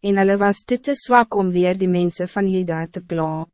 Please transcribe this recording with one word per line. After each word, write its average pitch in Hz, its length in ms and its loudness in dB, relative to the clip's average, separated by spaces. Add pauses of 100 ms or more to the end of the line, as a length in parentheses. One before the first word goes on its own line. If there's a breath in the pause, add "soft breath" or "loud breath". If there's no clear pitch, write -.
en 202 160 0
hulle 196 240 4
was 202 240 2
toe 247 160 -2
te 285 160 -2
zwak 240 400 2
om 190 160 0
weer 180 240 2
die 190 120 -2
mensen 180 400 0
van 196 200 -2
Juda 170 380 -2
te 175 180 -12
pla. 160 500 -4